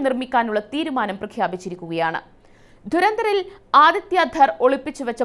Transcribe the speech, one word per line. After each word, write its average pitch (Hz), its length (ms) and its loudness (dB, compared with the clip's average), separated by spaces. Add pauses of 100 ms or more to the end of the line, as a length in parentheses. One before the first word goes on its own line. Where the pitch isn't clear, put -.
നിർമ്മിക്കാനുള്ള 240 540 0 (140)
തീരുമാനം 262 480 -4
പ്രഖ്യാപിച്ചിരിക്കുകയാണ്. 175 1000 -4 (760)
ധുരന്തറിൽ 415 460 2 (440)
ആദിത്യ 349 420 2 (100)
ധർ 277 140 6 (160)
ഒളിപ്പിച്ചുവെച്ച 269 600 -2